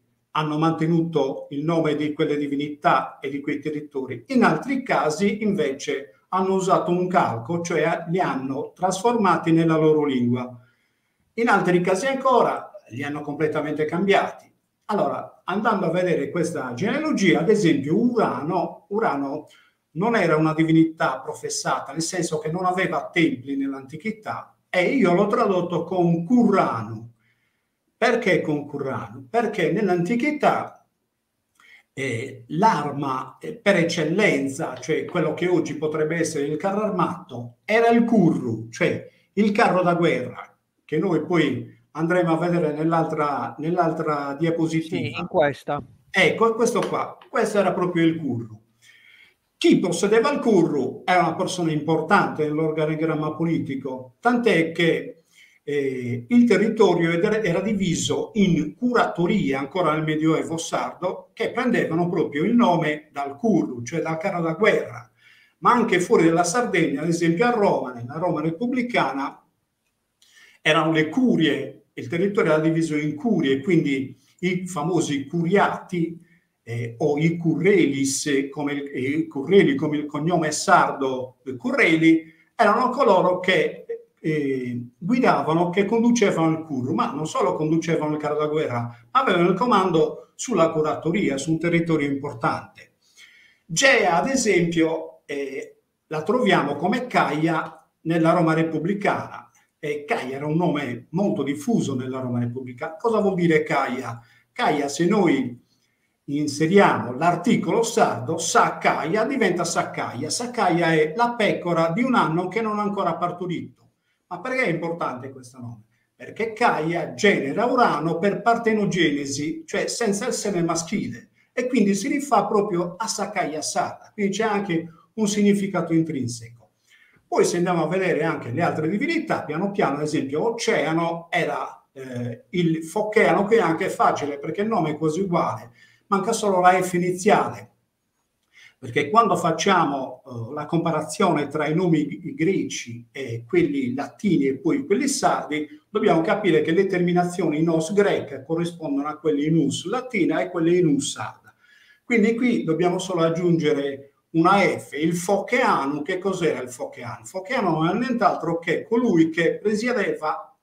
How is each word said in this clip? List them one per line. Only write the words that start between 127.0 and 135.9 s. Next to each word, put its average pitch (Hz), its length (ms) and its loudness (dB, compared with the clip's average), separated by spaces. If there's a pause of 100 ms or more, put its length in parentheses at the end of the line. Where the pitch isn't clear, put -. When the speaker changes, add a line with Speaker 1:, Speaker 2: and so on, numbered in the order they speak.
Speaker 1:
Poi 226 120 4
se 170 120 0
andiamo 175 280 2
a - 20 -2
vedere 165 360 0
anche 139 280 -4
le 143 100 -2
altre 160 260 0
divinità, 285 560 -2
piano 170 280 -4
piano, 147 240 0
ad 151 80 -4
esempio, 151 480 -2
Oceano 170 800 -2
era, 147 600 -4
eh, 120 600 -10
il 165 340 0
Focheano, 202 600 2
che 226 100 4
è - 40 6
anche 165 300 0
facile 147 480 0
perché 160 240 -6
il 220 60 -2
nome 175 240 0
è - 80 -6
quasi 160 220 0
uguale, - 500 -2 (340)